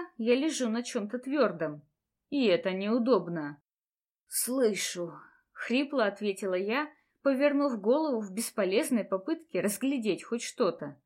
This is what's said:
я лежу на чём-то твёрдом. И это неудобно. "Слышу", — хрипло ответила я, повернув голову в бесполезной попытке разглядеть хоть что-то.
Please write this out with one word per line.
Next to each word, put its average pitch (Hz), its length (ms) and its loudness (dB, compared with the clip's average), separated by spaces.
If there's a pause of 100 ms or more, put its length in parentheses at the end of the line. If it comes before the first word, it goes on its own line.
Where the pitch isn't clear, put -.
(160)
я 233 180 2
лежу 262 340 0
на 226 140 -2
чём-то 233 380 -6
твёрдом. 175 600 0 (500)
И 277 140 2
это 180 260 2
неудобно. 185 880 0 (680)
"Слышу", — 208 880 -2 (400)
хрипло 269 540 0
ответила 202 480 -2
я, 226 360 -2 (300)
повернув 277 580 4
голову 247 440 2
в 196 100 -10
бесполезной 214 720 0
попытке 190 560 -4
разглядеть 214 640 -2
хоть 233 180 -6
что-то. 165 640 -4